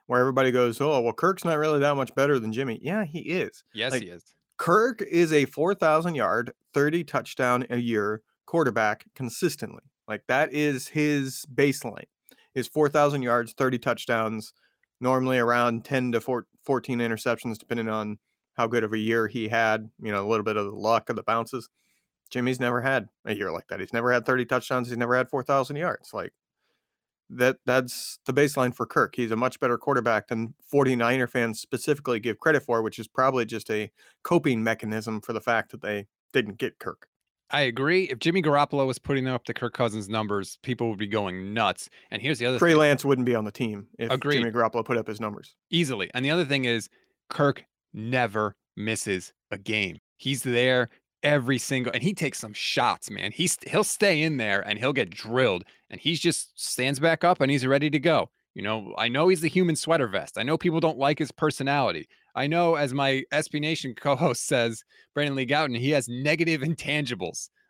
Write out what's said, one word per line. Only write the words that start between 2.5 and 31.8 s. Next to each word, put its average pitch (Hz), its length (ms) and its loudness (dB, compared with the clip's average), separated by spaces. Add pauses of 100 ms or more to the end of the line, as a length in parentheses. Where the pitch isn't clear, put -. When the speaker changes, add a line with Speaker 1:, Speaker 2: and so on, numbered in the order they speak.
Speaker 1:
Jimmy." 120 280 -4
Yeah, 196 240 -4
he 156 140 -10
is. 147 460 -6 (100)
Speaker 2:
Yes, 117 180 -4
Speaker 1:
Like, 123 120 -2
Speaker 2:
he 87 60 -14
is. 87 220 -20 (260)
Speaker 1:
Kirk 214 440 2
is 165 300 2
a 143 140 6
four 165 280 0
thousand 160 400 2
yard, 113 380 0 (200)
thirty 151 300 2
touchdown 123 640 0
a 120 100 -2
year 110 440 -2 (240)
quarterback 110 580 0 (120)
consistently. 127 680 -6 (240)
Like, 107 220 -8
that 135 240 2
is 147 360 -2
his 147 640 -2
baseline, 131 540 0 (480)
is 123 140 -4
four 151 200 2
thousand 147 340 4
yards, 120 320 0
thirty 127 240 0
touchdowns, 113 760 -2 (480)
normally 127 380 2
around 120 460 2
ten 127 280 -2
to 117 80 0
four-, 123 260 -4 (160)
fourteen 123 380 -2
interceptions, 113 580 -2
depending 117 300 -4
on 107 300 -4 (360)
how 120 120 0
good 113 160 0
of 107 100 -2
a 113 60 -2
year 110 300 2
he 110 180 -6
had, 110 420 2 (140)
you 110 80 -6
know, 101 100 0
a 101 60 -4
little 107 160 2
bit 104 140 -2
of 104 80 0
the 101 80 -8
luck 107 360 0
of 120 60 -4
the - 80 -6
bounces. 113 460 -4 (600)
Jimmy's 123 300 -2
never 123 220 0
had 127 280 -2 (160)
a 110 80 -6
year 98 200 -4
like - 160 -8
that. 95 100 -8
He's 95 140 -8
never 120 200 0
had 120 140 2
thirty 127 180 0
touchdowns. 127 440 -2
He's 123 80 -6
never 120 180 0
had 127 160 0
four 131 140 -4
thousand 139 320 0
yards. 156 360 -6
Like, - 200 -10 (960)
that, 123 360 2
that's 123 600 0
the 135 60 -2
baseline 135 420 2
for 120 100 -4
Kirk. 117 300 0
He's 117 160 -2
a 113 60 0
much 123 240 -2
better 120 180 2
quarterback 117 480 2
than 113 280 -4 (140)
forty-niner 127 600 2
fans 117 320 -2
specifically 139 580 -2